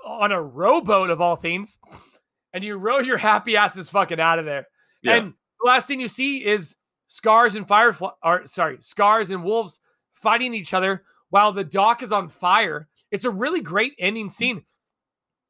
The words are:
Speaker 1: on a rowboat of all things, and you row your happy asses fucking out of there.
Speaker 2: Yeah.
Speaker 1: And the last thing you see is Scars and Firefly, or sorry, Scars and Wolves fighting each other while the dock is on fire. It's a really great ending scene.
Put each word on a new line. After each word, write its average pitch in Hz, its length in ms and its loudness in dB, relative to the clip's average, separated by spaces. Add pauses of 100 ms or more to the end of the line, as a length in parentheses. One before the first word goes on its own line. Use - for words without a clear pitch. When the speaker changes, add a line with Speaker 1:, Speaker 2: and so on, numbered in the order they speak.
Speaker 1:
on 214 240 -2
a 185 100 -2
rowboat 190 680 2
of 165 100 0
all 175 140 2
things, 180 420 -8 (760)
and 185 120 -10
you 208 140 -10
row 220 220 0
your 254 180 0
happy 214 380 2
asses 196 340 0
fucking 175 300 0
out 165 200 4
of 160 60 -8
there. 143 200 -8 (380)
Speaker 2:
Yeah. 233 140 4
Speaker 1:
And 208 160 -4 (280)
the 233 60 2
last 247 200 4
thing 277 120 -6
you 247 80 -4
see 269 360 -4
is 208 320 -2 (320)
Scars 220 480 4
and 202 120 -8
Firefly, 202 420 2 (140)
or 175 240 0
sorry, 156 320 -4
Scars 208 500 0
and 185 140 -8
Wolves 202 360 -4 (340)
fighting 233 420 -2
each 190 180 -10
other 190 300 -2 (260)
while 208 220 4
the 196 140 -6
dock 202 360 0
is 220 100 -8
on 196 180 -2
fire. 180 580 0 (240)
It's 202 140 -6
a 247 40 0
really 254 320 -4
great 208 380 -4
ending 202 320 -6
scene. 233 320 -6 (880)